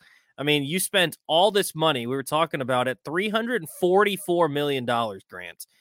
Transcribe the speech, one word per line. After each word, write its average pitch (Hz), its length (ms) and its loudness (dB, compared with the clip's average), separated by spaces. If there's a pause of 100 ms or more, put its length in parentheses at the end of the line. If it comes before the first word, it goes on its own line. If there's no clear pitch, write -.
(380)
I 139 40 -8
mean, 147 200 2
you 147 160 -4
spent 180 480 0
all 175 240 4
this 196 240 0
money, 147 320 0
we 127 80 -2
were 135 80 -4
talking 156 380 -2
about 127 260 0
it, 127 180 -4
three 180 260 -4
hundred 226 360 -4 (140)
forty-four 180 680 2
million 143 360 -2
dollars, 117 440 -2
Grant, 90 380 -16 (140)